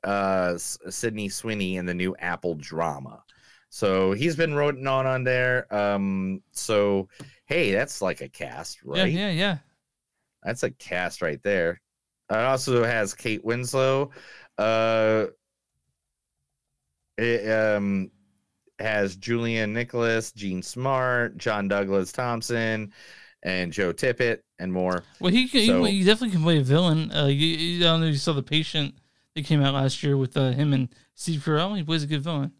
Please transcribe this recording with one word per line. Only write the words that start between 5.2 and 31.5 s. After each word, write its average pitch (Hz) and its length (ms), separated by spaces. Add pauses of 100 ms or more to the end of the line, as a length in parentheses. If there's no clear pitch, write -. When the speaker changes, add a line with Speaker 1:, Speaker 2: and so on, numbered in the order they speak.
Speaker 1:
there. 127 480
Um, 98 680 (100)
so, 101 580 (360)
hey, 143 280
that's 123 280
like 92 200
a - 80
cast, 69 560
Speaker 2:
Yeah, 175 160
Speaker 1:
right? 190 100
Speaker 2:
yeah, 196 200
yeah. 175 260 (840)
Speaker 1:
That's 117 200
a 135 80
cast 90 500
right 80 220
there. 90 380 (480)
It 110 80
also 127 480
has 113 280
Kate 107 300
Winslow. 131 680 (460)
Uh, 110 680 (1900)
it, 110 340
um, 104 600 (680)
has 104 380
Julianne 113 540
Nicholas, 117 600
Jean 95 300
Smart, 127 760
John 104 300
Douglas 98 440
Thompson, 113 800 (520)
and 90 280
Joe 90 220
Tippett, 120 460 (200)
and 92 120
more. 90 320 (160)
Speaker 2:
Well, 180 120
he 254 160
can, 247 180
Speaker 1:
So 247 200
Speaker 2:
he, 196 140
he 185 40
definitely 220 280
can 165 120
play 165 160
a 139 40
villain. 156 520
Uh, 147 120
you, 143 200
you, 165 380
I 165 40
don't 165 120
know 165 60
if 156 60
you 143 60
saw 160 140
The 135 100
Patient 151 520 (400)
that 151 100
came 147 160
out 139 120
last 135 300
year 139 140
with, 131 180
uh, 131 160
him 143 220
and 127 160 (240)
Steve 156 280
Carell. 165 360